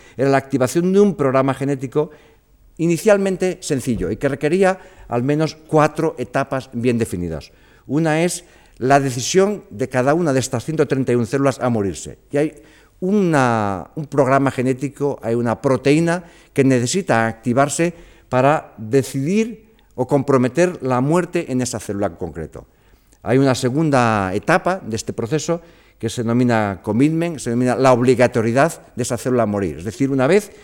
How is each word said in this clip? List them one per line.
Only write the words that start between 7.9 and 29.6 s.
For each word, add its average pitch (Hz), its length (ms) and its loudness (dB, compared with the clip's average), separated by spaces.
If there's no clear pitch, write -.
es 175 200 -4
la 135 200 4
decisión 143 720 0
de 120 180 -6
cada 131 260 2
una 165 180 0
de 131 80 2
estas 117 240 -6
ciento 151 240 0
treinta 131 240 0
y - 20 4
un 120 120 2
células 139 340 0
a 123 80 0
morirse. 98 500 -4
Y 139 60 -2
hay 151 240 -4
una, 127 960 0
un 156 120 -10
programa 139 440 2
genético, 131 720 -4
hay 113 140 -2
una 120 260 -2
proteína 165 640 2
que 135 120 2
necesita 123 640 2
activarse 139 640 0
para 135 500 2
decidir 139 960 -2
o 123 140 -4
comprometer 135 760 2
la 127 180 0
muerte 170 520 -2
en 127 80 -2
esa 120 180 -4
célula 101 300 -4
en 82 80 -10
concreto. 82 500 -10
Hay 120 160 0
una 135 160 2
segunda 120 800 0
etapa 175 500 -2
de 110 120 -8
este - 160 -8
proceso 151 480 -4
que 113 100 -6
se 120 140 -6
denomina 113 580 0
commitment, 156 580 0
se 120 120 -6
denomina 123 240 0
la 131 180 4
obligatoriedad 123 1040 2
de 117 80 -6
esa 120 140 -4
célula 127 260 0
a 110 40 0
morir. 98 320 -2